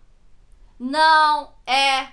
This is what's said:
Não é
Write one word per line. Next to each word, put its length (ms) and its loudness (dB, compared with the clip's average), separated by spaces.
Não 760 0
é 460 0